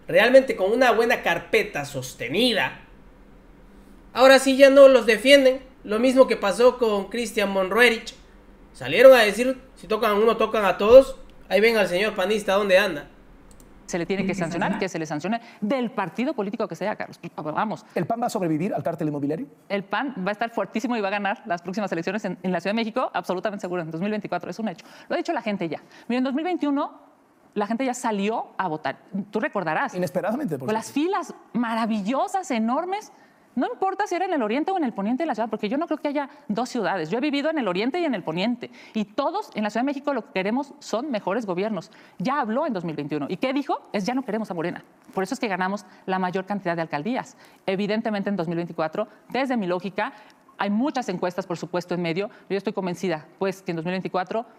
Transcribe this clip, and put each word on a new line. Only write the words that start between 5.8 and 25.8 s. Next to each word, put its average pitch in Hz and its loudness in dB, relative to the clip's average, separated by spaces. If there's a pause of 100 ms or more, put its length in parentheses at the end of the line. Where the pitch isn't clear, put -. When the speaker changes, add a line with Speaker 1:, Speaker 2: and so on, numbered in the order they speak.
Speaker 1:
Lo 214 -2
mismo 247 6
que 220 0
pasó 220 2
con 208 0
Cristian 214 -4
Monroerich. 208 0 (580)
Salieron 247 8
a 247 8
decir: 226 0 (140)
"Si - -20
tocan 214 0
a - 2
uno, 220 4
tocan 220 0
a 180 2
todos". 240 8 (320)
Ahí 196 2
ven 226 4
al 196 2
señor 196 0
panista 202 0
dónde 196 4
anda. 175 0 (800)
Speaker 2:
Se 185 -4
le 170 -2
tiene 196 -2
que 190 -2
Speaker 3:
¿Tiene 190 0
que - -4
Speaker 2:
sancionar, 170 -2
Speaker 3:
sancionar? 202 -6
Speaker 2:
que 196 -2
se 175 -6
le 160 -6
sancione 175 -4 (200)
del 240 -2
partido 220 -4
político 208 -4
que 165 -12
sea, 190 -4
Carlos. - -12
Pues, - -14 (220)
vamos. 214 -4 (120)
Speaker 4:
¿El 185 -2
pan 233 -4
va 247 -2
a - -8
sobrevivir 175 -2
al - -6
cártel 165 -4
inmobiliario? 147 -4 (200)
Speaker 2:
El 202 -4
pan 226 -4 (100)
va 185 -2
a - 0
estar 226 -6
fuertísimo 226 -4
y 220 -2
va 196 -2
a 190 -4
ganar 202 -4
las 175 -4
próximas 196 -6
elecciones 190 -4
en, 180 -6
en 185 -2
la 175 0
Ciudad 190 -2
de 226 -2
México, 240 -4
absolutamente 196 -4
seguro, 180 -6
en 160 -8
dos 165 -8
mil 202 -4
veinticuatro. 180 -6
Es 185 -10
un 220 -4
hecho. - -12 (220)
Lo 240 -4
ha - 0
dicho 339 -4
la 262 -4
gente 196 -4
ya. 147 -8 (260)